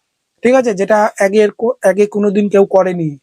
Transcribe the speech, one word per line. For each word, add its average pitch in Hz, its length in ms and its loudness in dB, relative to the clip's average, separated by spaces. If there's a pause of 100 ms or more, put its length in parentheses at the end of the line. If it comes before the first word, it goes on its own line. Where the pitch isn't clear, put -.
(440)
ঠিক 247 120 2
আছে? 240 180 0
যেটা 208 360 0 (120)
আগে 202 180 0
এর 208 120 2
কো-, - 380 -4
আগে 202 160 2
কোনোদিন 208 440 -2
কেউ 202 160 2
করেনি, 175 580 -2